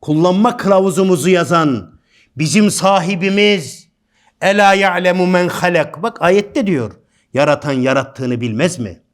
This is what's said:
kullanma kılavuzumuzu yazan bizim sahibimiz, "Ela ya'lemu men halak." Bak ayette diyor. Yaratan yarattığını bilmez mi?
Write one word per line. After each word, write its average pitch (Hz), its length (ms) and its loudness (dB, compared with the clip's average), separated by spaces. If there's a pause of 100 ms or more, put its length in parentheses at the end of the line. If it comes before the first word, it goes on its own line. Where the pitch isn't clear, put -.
kullanma 185 560 0
kılavuzumuzu 190 720 2
yazan 160 680 0 (380)
bizim 170 340 2
sahibimiz, 190 1160 -2 (520)
"Ela 196 320 4
ya'lemu 180 540 0
men 180 200 2
halak." 170 560 -2
Bak 233 180 -8
ayette 202 460 0
diyor. 127 240 -2 (420)
Yaratan 143 380 0
yarattığını 127 720 -2
bilmez 123 380 -4
mi? 101 220 -10 (120)